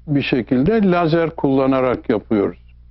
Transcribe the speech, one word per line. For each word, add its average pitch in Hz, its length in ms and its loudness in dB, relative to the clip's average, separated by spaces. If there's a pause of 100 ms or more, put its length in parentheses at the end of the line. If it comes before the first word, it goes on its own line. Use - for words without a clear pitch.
bir 143 140 0
şekilde 151 680 0
lazer 165 380 0
kullanarak 135 800 0
yapıyoruz. 101 580 -2 (240)